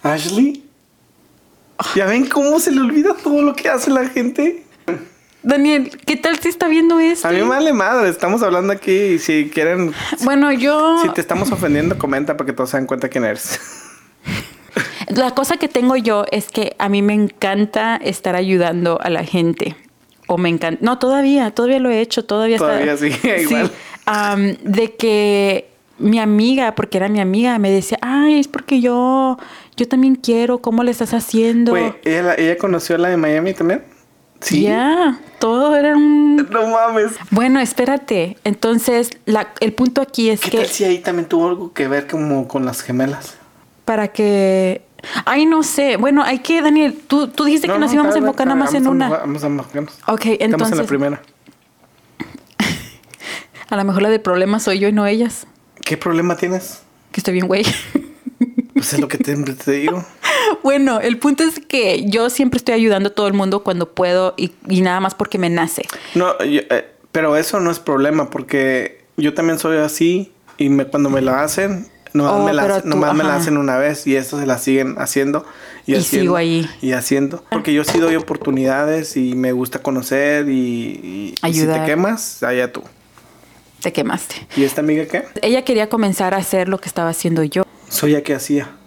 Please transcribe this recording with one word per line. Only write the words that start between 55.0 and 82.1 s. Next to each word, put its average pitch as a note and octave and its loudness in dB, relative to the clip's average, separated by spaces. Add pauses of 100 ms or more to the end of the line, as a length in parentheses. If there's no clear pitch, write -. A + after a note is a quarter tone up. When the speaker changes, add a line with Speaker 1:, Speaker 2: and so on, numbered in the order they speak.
Speaker 2:
ellas. A3 -2 (360)
Speaker 1:
¿Qué D#3+ -4
problema E3+ 0
tienes? F#3 -4 (300)
Speaker 2:
Que - -4
estoy F#3 -2
bien, F3+ 0
güey. F3+ 0
<laughs> - -4 (1000)
Speaker 1:
Pues - 0
es C#3+ 0
lo C#3+ -2
que D3 -4
te, C#3 -4
te C3+ -4
digo. E3 0 (580)
Speaker 2:
Bueno, C4+ 2
el A#3 -2
punto C#4+ 2
es D#4+ 0
que G#3+ 0
yo A3+ 2
siempre B3+ 0
estoy A#3+ 0
ayudando G#3 2
a G3+ -6
todo G#3 0
el G3 2
mundo G3 0
cuando F3 -2
puedo F3+ 2
y, F3+ -4 (160)
y F#3 2
nada F#3 2
más F#3+ -2
porque - -4
me F3+ 0
nace. E3+ -2 (280)
Speaker 1:
No, F3 2
yo, D3 2
eh, - 0 (240)
pero D#3 2
eso D#3 -2
no E3+ 0
es E3 -6
problema D3 0
porque C3+ -2 (100)
yo D3+ 0
también E3 0
soy D#3+ 0
así E3 0 (280)
y C#3+ 0
me, C#3 2
cuando C#3+ 0
me C3+ 2
la C3 2
hacen, F#3 -2 (260)
nomás D3 2
Speaker 2:
Oh, G2+ 2
Speaker 1:
me G#3 2
la D3 2
Speaker 2:
pero G3 2
Speaker 1:
hacen, F#3 -2
Speaker 2:
tú, D3 2
Speaker 1:
nomás D3 2
me D3+ 2
la D3 0
Speaker 2:
ajá. C#3+ 0
Speaker 1:
hacen D3+ 0
una C3+ 0
vez D3 -2
y C3+ 2
eso C3+ -2
se C#3+ -4
la B2+ 0
siguen C3+ 0
haciendo C#3 -2 (400)
y - 0
Speaker 2:
Y - 2
Speaker 1:
haciendo F#3+ 0
Speaker 2:
sigo F3 2
ahí. E3 0 (140)
Speaker 1:
y C3 -2
haciendo. C#3 -2
Porque D#3 -2
yo D3 2
sí E3 0
doy E3 2
oportunidades D3+ -2
y B2+ 0
me B2+ 0
gusta B2+ -4
conocer C#3+ 0
y, - 0
y, A2+ -4
y - -16
si - -6
te E3 -4
Speaker 2:
Ayudar. D#3+ 0
Speaker 1:
quemas, F#3+ -2